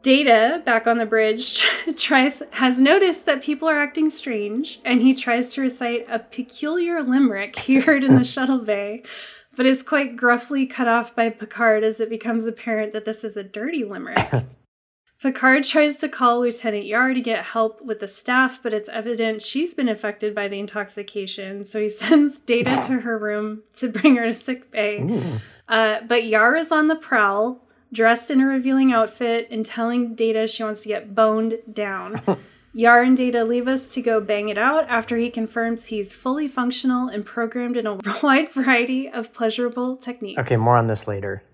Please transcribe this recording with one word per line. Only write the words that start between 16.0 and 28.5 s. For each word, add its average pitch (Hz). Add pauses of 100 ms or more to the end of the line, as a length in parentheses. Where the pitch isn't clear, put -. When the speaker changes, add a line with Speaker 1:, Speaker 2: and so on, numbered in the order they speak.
Speaker 1:
call 240
Lieutenant 233
Yar 247
to 254
get 226
help 220
with 220
the 202
staff, 262
but 220
it's 214
evident 220
she's 320
been 254
affected 208
by 202
the 196
intoxication, 202
so 214
he 214
<laughs> -
sends 294
Data 240
to 254
her 233
room 214 (120)
to 262
bring 262
her 233
to 226
sick -
bay. 208
Speaker 2:
Ooh. 156 (280)
Speaker 1:
Uh, 220
but 233
Yar 220
is 330
on 311
the 311
prowl, 220 (320)
dressed 226
in 269
a 269
revealing 269